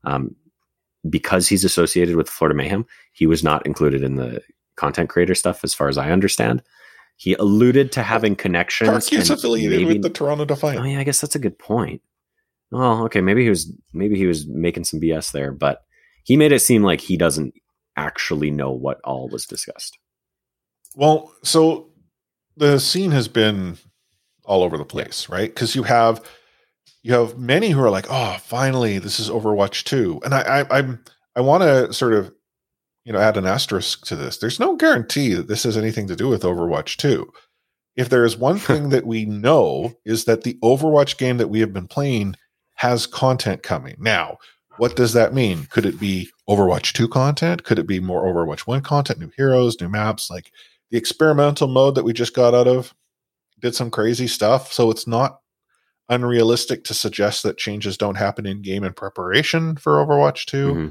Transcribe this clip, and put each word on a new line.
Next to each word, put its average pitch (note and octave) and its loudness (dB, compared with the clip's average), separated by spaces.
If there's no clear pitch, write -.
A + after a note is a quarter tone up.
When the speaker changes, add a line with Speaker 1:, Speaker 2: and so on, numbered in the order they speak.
Speaker 1:
Um, C#2 -4
because F2+ 0
he's F#2+ 2
associated F2 2
with D#2+ 0
Florida D#2 0
Mayhem, G2 -4
he - 0
was D#2+ 2
not D2+ 0
included D2 0
in C2+ -4
the B1 -8
content D#2+ -2
creator F2 2
stuff, - -2
as - -6
far - -2
as C3+ -2
I C#3 -2
understand. C3 2
He - -2
alluded B2 4
to A#2+ -2
having A2 0
connections F#2+ 0
Speaker 2:
Karki D4+ 2
is F#3 0
Speaker 1:
and D#4 0
Speaker 2:
affiliated A3 0
Speaker 1:
maybe F3 2
Speaker 2:
with - -2
the E3+ -2
Toronto D3 -2
Defiant. C#3+ -2
Speaker 1:
Oh, B2+ -6
yeah, C#3 -4
I C#3 -4
guess C#3 0
that's D3+ -6
a - -2
good A2+ -2
point. - -4
Well, A#2 0
okay, A2 0
maybe G2+ 4
he A#2 4
was, D#2+ -2
maybe G2+ -2
he F#2+ 0
was D#2 0
making E2+ -4
some D#2 -6
B E2 0
S D#2 -6
there, C#2 -6
but C#2 -4
he C3 4
made D3+ 6
it C3 4
seem A2+ 4
like F#2 2
he F2+ -2
doesn't D#2+ 0
actually D2+ -4
know C#2+ -4
what C2 -6
all C2 -8
was B1 -10
discussed. - -14
Speaker 2:
Well, D#3 2
so D#3+ 2
the C#3+ 4
scene F3+ 0
has B2+ 2
been G2 0
all F#2+ 2
over E2+ -2
the D2 -6
Speaker 1:
Yeah. - -14
Speaker 2:
place, - -10
right? G2 -4
'Cause A#2 -4
you C3+ -2
have, A2+ 4
you A2+ -2
have A#2+ 0
many D3 0
who C#3 2
are A#2+ 6
like, F#2+ -2
"Oh, A#2 -4
finally, B2 -2
this G2 -6
is G#2+ -8
Overwatch G#2 -2
two." G2 -2
And C3 -2
I, C3+ 0
I, C#3 0
I'm, C3 -4
I B2 -2
wanna C#3 4
sort A#2+ 0
of, G2+ 0
you A#2 -12
know, G#2 0
add G#2+ 4
an F#2+ -2
asterisk - -2
to - -6
this. C3 -8
There's A#2 -6
no E4+ 0
guarantee C#3 0
that F2 -4
this G#2 -4
has A2+ 0
anything A2 -4
to F2+ -6
do G2+ -2
with A2+ 0
Overwatch F2 -2
two. - 0
If B2 -2
there B2 6
is A2+ 2
one C3+ 0
Speaker 1:
<laughs> - -6
Speaker 2:
thing D3 0
that C3 2
we A2+ -4
know G#2+ 0
is A2 -2
that A2+ 2
the A#2+ -4
Overwatch C#3 4
game B2+ 0
that G#2+ 0
we G#2 -2
have G#2+ 2
been F#2 -8
playing A#2 -4
has B2 0
content B2 -2
coming. C2+ -8
Now, F#2+ -2
what A#2+ 0
does A#2+ 2
that A#2 4
mean? F#2+ 0
Could G2+ -2
it E2+ -6
be F#2+ -4
Overwatch G2+ 2
two A#2 0
content? D3 0
Could A2+ 0
it A2+ -2
be F#2 -2
more F#2 -2
Overwatch E2+ -2
one B2+ -4
content, C#3+ -2
new E3 -14
heroes, B2+ 2
new F2 -6
maps? G#2+ -4
Like, F2 -16
the A#2 2
experimental D3 2
mode C3 4
that C3 0
we A#2 0
just A#2 -4
got A#2+ 4
out B2 6
of B2+ 2
did B2 -4
some A#2+ -4
crazy A#2 0
stuff. A#2+ 0
So A#2 4
it's A2 -6
not A#2+ -2
unrealistic A#2+ 2
to A2 -8
suggest G#2 -2
that G#2 -2
changes G#2 -6
don't G#2 -4
happen G2+ -4
in G2 -8
game G2 -6
in F#2 -6
preparation C3+ -2
for D3 2
Overwatch C#3+ 2
two. C#3 -2